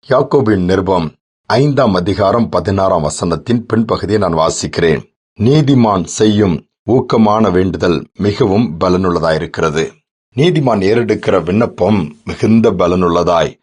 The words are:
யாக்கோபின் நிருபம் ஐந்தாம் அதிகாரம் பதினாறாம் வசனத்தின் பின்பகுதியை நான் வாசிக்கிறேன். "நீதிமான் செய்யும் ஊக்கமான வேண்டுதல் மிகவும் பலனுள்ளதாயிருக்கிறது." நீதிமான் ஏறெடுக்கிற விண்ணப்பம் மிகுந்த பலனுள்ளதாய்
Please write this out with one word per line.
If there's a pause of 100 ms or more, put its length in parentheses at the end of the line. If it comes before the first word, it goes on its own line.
யாக்கோபின்
நிருபம் (440)
ஐந்தாம்
அதிகாரம்
பதினாறாம்
வசனத்தின்
பின்பகுதியை
நான்
வாசிக்கிறேன். (380)
"நீதிமான்
செய்யும் (300)
ஊக்கமான
வேண்டுதல் (200)
மிகவும் (140)
பலனுள்ளதாயிருக்கிறது." (500)
நீதிமான்
ஏறெடுக்கிற
விண்ணப்பம் (220)
மிகுந்த
பலனுள்ளதாய் (120)